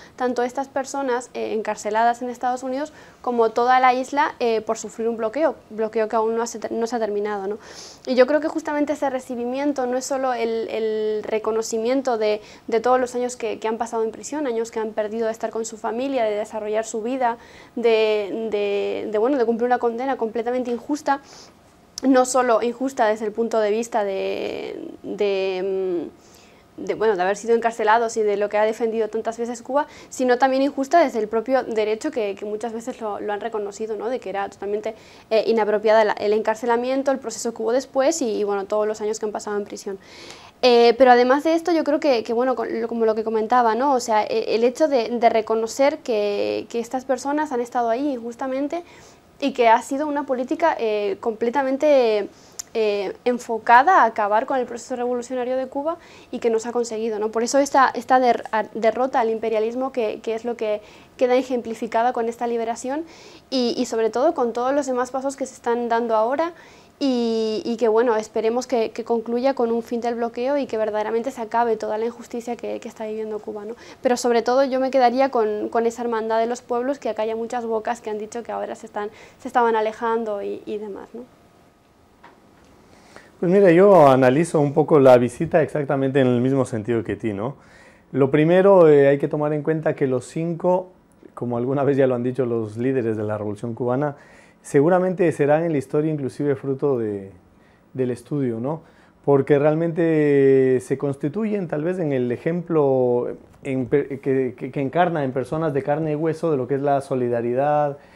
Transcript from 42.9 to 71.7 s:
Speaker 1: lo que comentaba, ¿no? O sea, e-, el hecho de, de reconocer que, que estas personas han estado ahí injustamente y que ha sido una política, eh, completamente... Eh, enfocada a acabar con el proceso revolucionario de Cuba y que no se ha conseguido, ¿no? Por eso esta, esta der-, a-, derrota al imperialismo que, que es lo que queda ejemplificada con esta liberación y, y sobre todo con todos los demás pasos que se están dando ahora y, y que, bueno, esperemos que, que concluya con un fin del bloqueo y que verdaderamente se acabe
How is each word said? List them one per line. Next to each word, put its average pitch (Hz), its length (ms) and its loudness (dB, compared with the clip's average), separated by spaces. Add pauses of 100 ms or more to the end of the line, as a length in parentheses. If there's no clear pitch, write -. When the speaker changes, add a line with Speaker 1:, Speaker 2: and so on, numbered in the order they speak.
Speaker 1:
lo 220 100 2
que 220 100 -4
comentaba, 220 500 2
¿no? 269 180 2
O 262 80 2
sea, 214 240 0
e-, - 300 -2
el 226 100 2
hecho 262 240 2
de, 240 220 0
de 233 180 2
reconocer 226 720 0
que, 208 720 -2
que 233 100 -4
estas 254 240 -6
personas 277 480 -2
han 240 80 -2
estado 240 300 -2
ahí 269 240 -2
injustamente 269 720 -6 (540)
y 277 140 -2
que 233 160 2
ha 233 140 6
sido 277 240 -4
una 294 180 -4
política, 269 540 -2
eh, 208 420 -2
completamente... 247 1080 2 (440)
Eh, 208 420 -2 (100)
enfocada 240 800 4
a - 20 6
acabar 226 420 0
con 269 120 -2
el 247 80 -2
proceso 240 280 -10
revolucionario 247 640 -4
de 262 100 -4
Cuba 285 300 -6 (340)
y 247 80 -8
que 240 120 0
no 220 100 0
se 220 80 -10
ha 208 40 -10
conseguido, 226 460 -4
¿no? 214 120 -2
Por 226 120 -2
eso 240 160 0
esta, 269 300 4
esta 254 320 2
der-, 233 320 2
a-, 214 120 0 (100)
derrota 233 440 0
al 226 120 0
imperialismo 226 600 -2
que, 220 300 -4
que 220 140 -6
es 226 100 -10
lo 233 120 -6
que 214 260 -4 (340)
queda 247 180 2
ejemplificada 233 800 0
con 233 160 -2
esta 233 180 -6
liberación 233 580 -4 (440)
y, 247 280 0
y 247 100 -2
sobre 226 240 0
todo 277 240 0
con 240 180 -2
todos 240 220 -2
los 285 120 0
demás 254 240 -4
pasos 269 260 -6
que 269 100 -6
se - 80 -16
están 240 340 -4
dando 226 260 0
ahora 269 380 0 (480)
y, 226 640 0
y 233 120 -4
que, 233 120 2
bueno, 226 260 2
esperemos 226 540 -2
que, 226 220 0
que 233 120 -10
concluya 233 520 -2
con 240 180 0
un 233 100 -2
fin 233 180 -6
del 233 140 -4
bloqueo 240 420 -4
y 269 100 -2
que 214 100 -6
verdaderamente 214 560 -2
se 254 80 -12
acabe 226 360 0